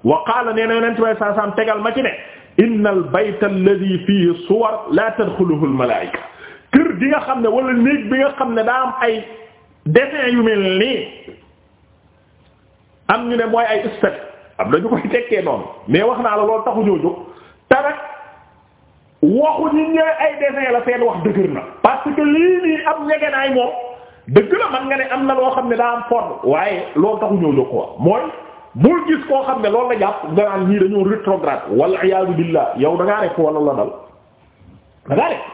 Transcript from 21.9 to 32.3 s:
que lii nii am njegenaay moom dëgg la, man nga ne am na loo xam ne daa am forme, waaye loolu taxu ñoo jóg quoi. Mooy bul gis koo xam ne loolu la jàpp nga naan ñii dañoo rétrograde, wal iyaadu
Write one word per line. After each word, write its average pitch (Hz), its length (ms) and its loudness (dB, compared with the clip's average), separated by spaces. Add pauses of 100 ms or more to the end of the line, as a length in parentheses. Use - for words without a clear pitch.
que 311 60 0
lii 330 420 4
nii 311 220 -2
am 311 220 -2
njegenaay 294 460 0
moom 254 180 0 (560)
dëgg - 320 2
la, 453 120 0
man 269 160 -4
nga 269 100 -2
ne 262 140 -2
am 269 140 -2
na 269 80 2
loo 262 220 2
xam 247 140 -2
ne 233 60 2
daa 233 200 0
am 233 140 -6
forme, - 340 -2
waaye 170 400 0 (120)
loolu 202 240 2
taxu 202 160 0
ñoo 160 200 2
jóg 131 140 2
quoi. - 160 -2 (140)
Mooy 196 220 4 (540)
bul 262 320 6
gis 320 200 0
koo 269 180 2
xam 254 160 -2
ne 208 80 0
loolu 240 200 2
la 226 100 0
jàpp 202 240 0 (100)
nga 196 100 4
naan 196 260 0
ñii 202 100 4
dañoo 196 240 4
rétrograde, 190 680 0
wal 151 340 2
iyaadu 190 300 2